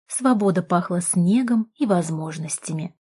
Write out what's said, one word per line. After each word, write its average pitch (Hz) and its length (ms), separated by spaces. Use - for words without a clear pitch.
Свобода 202 560
пахла 175 400
снегом 220 720
и 294 100
возможностями. 160 1200